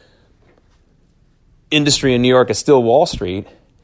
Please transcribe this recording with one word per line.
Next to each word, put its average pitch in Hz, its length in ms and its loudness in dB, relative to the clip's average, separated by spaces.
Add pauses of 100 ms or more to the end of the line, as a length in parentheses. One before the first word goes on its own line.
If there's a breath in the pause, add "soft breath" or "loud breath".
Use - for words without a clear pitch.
(1700 soft breath)
industry 147 440 0
in 120 80 0
New 127 80 2
York 127 200 2
is 139 80 -4
still 139 240 2
Wall 120 240 2
Street, 95 420 -8 (360 soft breath)